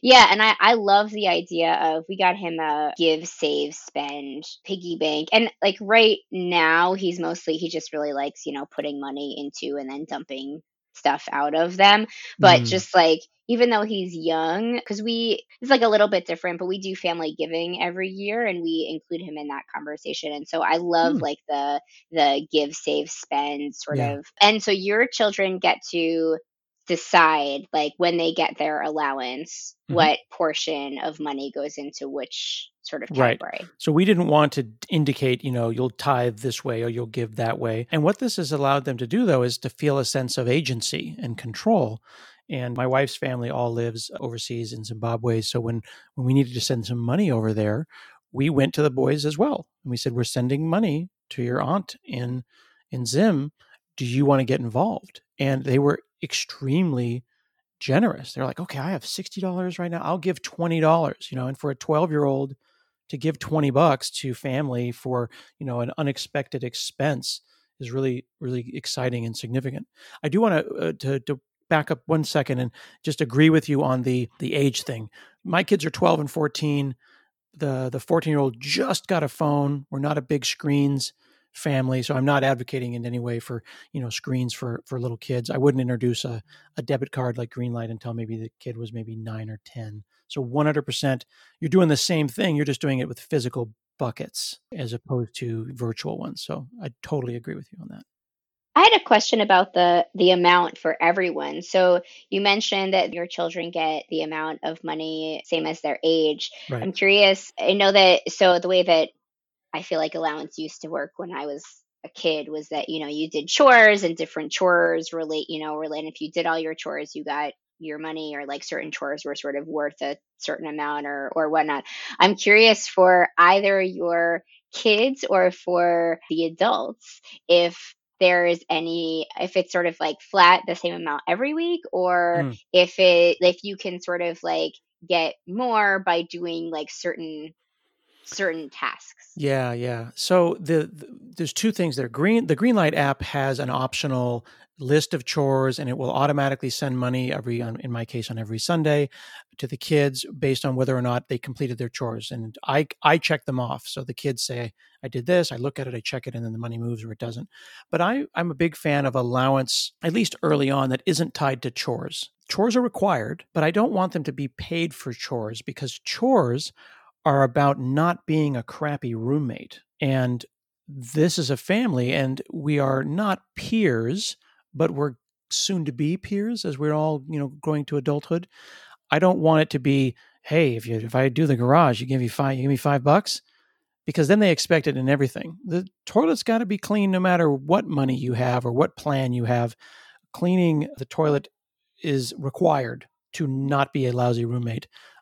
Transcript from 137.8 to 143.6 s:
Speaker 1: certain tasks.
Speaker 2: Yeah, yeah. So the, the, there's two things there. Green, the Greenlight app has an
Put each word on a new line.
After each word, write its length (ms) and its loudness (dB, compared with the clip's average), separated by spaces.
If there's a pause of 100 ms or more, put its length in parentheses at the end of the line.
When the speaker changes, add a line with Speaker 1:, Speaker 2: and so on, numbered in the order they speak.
Speaker 1:
certain 460 -6
tasks. 640 -12
Speaker 2:
Yeah, 380 -2
yeah. 420 -6
So 460 2
the, 320 0
the, 140 -18 (280)
there's 160 -6
two 220 -2
things 240 -2
there. 100 -4
Green, 400 2
the 80 2
Greenlight 400 2
app 260 0
has 380 -2
an 100 -4